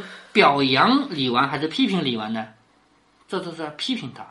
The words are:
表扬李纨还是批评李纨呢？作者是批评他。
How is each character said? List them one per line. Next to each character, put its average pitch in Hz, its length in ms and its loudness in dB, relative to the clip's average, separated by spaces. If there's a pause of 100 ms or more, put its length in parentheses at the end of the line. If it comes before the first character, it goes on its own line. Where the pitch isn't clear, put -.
(320)
表 143 300 6
扬 175 480 4
李 139 200 -2
纨 127 180 2
还 143 100 -4
是 147 80 -2
批 254 200 0
评 190 180 -2
李 123 120 -2
纨 110 160 -6
呢？ 110 140 -6 (800)
作 190 140 -6
者 165 140 -8
是 151 220 -10
批 - 180 -6
评 151 200 -8
他。 107 160 -18